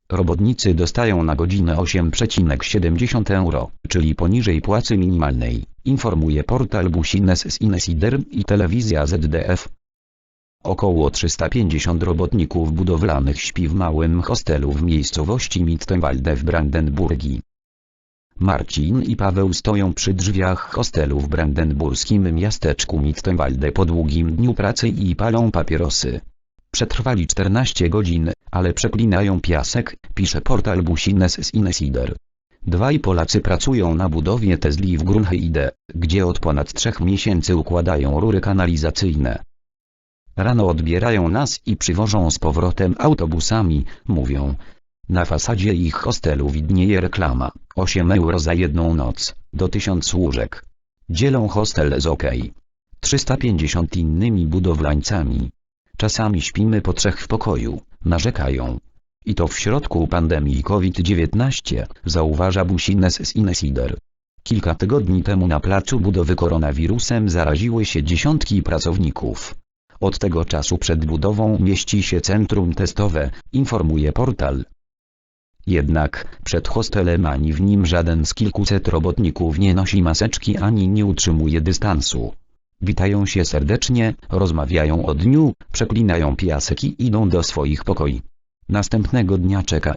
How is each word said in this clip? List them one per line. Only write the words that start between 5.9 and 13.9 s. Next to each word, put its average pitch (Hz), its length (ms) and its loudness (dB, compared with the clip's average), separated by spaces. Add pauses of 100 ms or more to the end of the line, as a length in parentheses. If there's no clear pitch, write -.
portal 107 460 0
Busines 90 720 0
Insider 101 580 0 (120)
i 101 140 -2
telewizja 98 640 0
Z 80 200 0
D 80 220 -2
F. 90 200 -2 (920)
Około 87 460 2
trzysta 80 400 -2
pięćdziesiąt 85 540 0
robotników 85 680 0
budowlanych 80 680 0
śpi - 260 -2
w 76 60 -2
małym 82 480 0